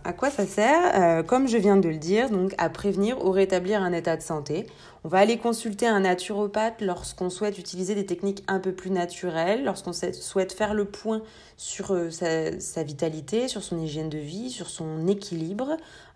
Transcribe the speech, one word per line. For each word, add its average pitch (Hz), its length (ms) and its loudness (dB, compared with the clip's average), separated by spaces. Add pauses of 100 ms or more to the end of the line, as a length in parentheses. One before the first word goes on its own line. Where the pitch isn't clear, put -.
À - 100 -4
quoi 277 180 0
ça 202 160 0
sert ? 285 480 4
Euh, 170 280 6
comme 254 240 4
je 233 100 4
viens 196 200 6
de 170 120 4
le 156 80 -2
dire, 208 340 2
donc 190 260 0
à 165 120 0
prévenir 202 540 0
ou 185 60 4
rétablir 190 520 4
un 175 120 0
état 165 240 0
de 160 40 -10
santé. 151 460 -4 (380)
On 160 40 -6
va 185 100 6
aller 226 180 6
consulter 226 480 -2
un 214 140 4
naturopathe 208 840 0
lorsqu'on 180 480 -4
souhaite 196 300 -4
utiliser 180 340 -4
des 202 120 0
techniques 196 420 -4
un 190 120 0
peu 190 120 -2
plus 185 180 -8
naturelles, 180 760 0
lorsqu'on 185 260 -4
sait-, 175 220 -4
souhaite 190 400 -4
faire 214 200 -2
le 208 120 0
point 220 360 -4 (360)
sur, - 340 -8
euh, 170 180 0
sa, 160 500 -2
sa - 240 -6
vitalité, 160 680 -4
sur 202 120 -6
son 170 180 -6
hygiène 156 300 -4
de 151 80 -6
vie, 180 320 -8
sur 190 200 -10
son 160 360 -6
équilibre, 202 680 -2 (400)